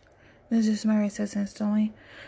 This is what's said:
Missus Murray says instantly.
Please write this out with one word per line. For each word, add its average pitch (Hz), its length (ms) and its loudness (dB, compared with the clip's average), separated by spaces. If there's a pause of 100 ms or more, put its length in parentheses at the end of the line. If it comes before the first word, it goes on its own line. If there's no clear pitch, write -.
(500)
Missus 220 340 2
Murray 214 240 4
says 208 280 -4
instantly. 208 560 0 (360)